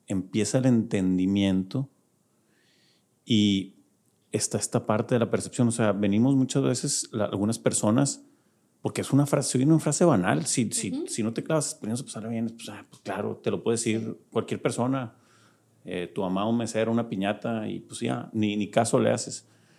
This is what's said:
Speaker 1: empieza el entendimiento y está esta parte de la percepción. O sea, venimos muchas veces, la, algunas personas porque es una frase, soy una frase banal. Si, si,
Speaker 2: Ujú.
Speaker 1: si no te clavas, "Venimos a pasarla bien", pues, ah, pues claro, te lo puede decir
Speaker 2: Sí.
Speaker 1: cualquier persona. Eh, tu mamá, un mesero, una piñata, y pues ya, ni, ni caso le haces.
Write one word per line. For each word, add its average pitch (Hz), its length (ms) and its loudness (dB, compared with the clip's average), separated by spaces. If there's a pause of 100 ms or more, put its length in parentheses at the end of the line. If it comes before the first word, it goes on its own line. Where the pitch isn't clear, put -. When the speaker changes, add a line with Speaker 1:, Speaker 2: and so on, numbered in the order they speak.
Speaker 1:
empieza 104 520 0
el 127 80 2
entendimiento 98 1200 2 (1400)
y 101 520 2 (560)
está - 260 -2
esta - 280 -2
parte 110 280 0
de 120 60 2
la 113 100 0
percepción. 117 380 0
O 110 40 0
sea, 107 200 2
venimos 104 420 2
muchas 135 280 2
veces, 135 500 -2
la, 104 140 0
algunas 107 320 -2
personas 120 680 2 (580)
porque 104 180 -4
es - 120 -4
una 143 140 4
frase, 143 260 0
soy 127 100 2
una 156 160 6
frase 151 260 2
banal. 135 400 4
Si, 117 280 0
si, 101 200 -4
Speaker 2:
Ujú. 320 140 -6
Speaker 1:
si - 160 -4
no 117 100 -2
te 139 120 -6
clavas, 156 360 -2
"Venimos 113 220 -6
a - 20 -16
pasarla 110 240 -12
bien", 117 200 -4
pues, - 200 -14
ah, 101 220 -16
pues - 120 -20
claro, 101 400 -6
te 113 80 -2
lo 117 120 -4
puede 113 140 0
decir 113 240 -2
Speaker 2:
Sí. 113 140 -6 (160)
Speaker 1:
cualquier 113 300 -4
persona. 127 540 -2 (720)
Eh, 90 280 -6
tu 101 100 -4
mamá, 95 260 -2
un 117 100 0
mesero, 113 340 -2
una 117 160 0
piñata, 107 600 -4
y 98 120 -8
pues - 200 -16
ya, 123 320 -4
ni, 107 240 0
ni 104 140 -2
caso - 300 4
le 113 100 4
haces. - 360 -4 (320)